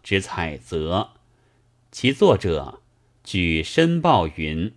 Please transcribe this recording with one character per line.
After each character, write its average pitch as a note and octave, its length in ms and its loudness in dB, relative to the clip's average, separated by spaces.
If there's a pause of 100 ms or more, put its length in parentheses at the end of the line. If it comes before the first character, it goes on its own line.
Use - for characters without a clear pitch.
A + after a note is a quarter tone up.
之 G2 180 0
采 D#2+ 360 -6
择。 E2 560 -4 (800)
其 C3 200 0
作 E3 240 6
者 D#2 460 -4 (400)
据 E2 400 0
申 E3 380 0
报 B2+ 260 2
云 D#2+ 500 -6